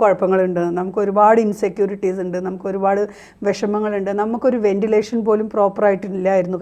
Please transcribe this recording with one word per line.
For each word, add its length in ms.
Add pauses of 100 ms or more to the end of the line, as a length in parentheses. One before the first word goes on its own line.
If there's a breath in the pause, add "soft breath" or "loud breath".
കുഴപ്പങ്ങളുണ്ട്, 600 (160)
നമുക്ക് 260
ഒരുപാട് 420
ഇൻസെക്യൂരിറ്റീസ് 800
ഉണ്ട്, 200
നമുക്ക് 260
ഒരുപാട് 300 (460 loud breath)
വിഷമങ്ങളുണ്ട്, 640 (100)
നമുക്കൊരു 360 (100)
വെന്റിലേഷൻ 600
പോലും 260
പ്രോപ്പറായിട്ടില്ലായിരുന്നു. 1080